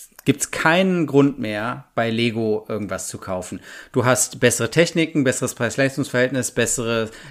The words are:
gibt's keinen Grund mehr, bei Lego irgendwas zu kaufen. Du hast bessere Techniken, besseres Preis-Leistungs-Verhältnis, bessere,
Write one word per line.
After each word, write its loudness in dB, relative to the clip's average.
gibt's 0
keinen 2
Grund 4
mehr, -6
bei 0
Lego 0
irgendwas -6
zu -10
kaufen. -8
Du 0
hast 2
bessere 2
Techniken, 2
besseres -2
Preis-Leistungs-Verhältnis, 0
bessere, 0